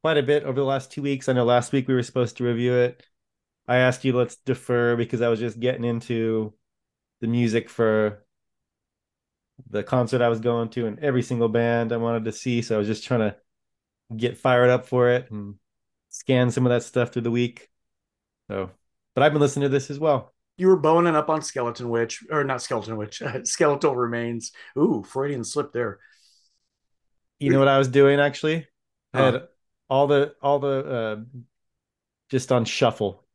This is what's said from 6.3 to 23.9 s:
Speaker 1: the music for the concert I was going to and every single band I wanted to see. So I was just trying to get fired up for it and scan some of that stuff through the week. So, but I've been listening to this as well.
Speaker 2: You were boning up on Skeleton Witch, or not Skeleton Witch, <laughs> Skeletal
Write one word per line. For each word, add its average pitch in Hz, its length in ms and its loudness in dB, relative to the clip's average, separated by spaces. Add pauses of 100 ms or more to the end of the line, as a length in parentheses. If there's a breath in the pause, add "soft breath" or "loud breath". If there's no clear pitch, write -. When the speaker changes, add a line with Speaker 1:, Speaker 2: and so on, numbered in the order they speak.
Speaker 1:
the 117 80 -4
music 117 420 0
for 107 540 0 (1500)
the 101 140 -4
concert 123 380 0
I 120 80 4
was 113 100 0
going 117 300 -2
to 117 160 -6
and 107 140 -8
every 127 240 0
single 117 260 0
band 117 420 0
I 117 60 -2
wanted 117 280 -2
to 113 60 -4
see. 117 300 -4
So 113 140 -4
I - 20 2
was 104 100 0
just 107 160 -4
trying 120 180 0
to 104 140 -2 (800)
get 113 220 -4
fired 123 320 4
up 123 160 2
for 123 240 2
it 123 220 -2
and 101 240 -12 (540)
scan 123 420 0
some 127 140 0
of 123 40 2
that 120 140 0
stuff 120 280 -2
through 120 120 -6
the 117 80 -2
week. 120 380 -4 (800)
So, 98 200 -6 (460)
but 127 80 4
I've 151 100 4
been 151 80 2
listening 143 220 2
to 139 60 0
this 135 200 -2
as 143 100 -12
well. 143 340 -2 (240)
Speaker 2:
You 180 100 2
were 190 100 6
boning 160 380 2
up 151 140 0
on 156 120 -2
Skeleton 120 480 -6
Witch, 117 420 -4
or 151 120 0
not 131 180 -4
Skeleton 110 360 -6
Witch, 104 240 -10 (120)
<laughs> 123 100 -8
Skeletal 143 520 0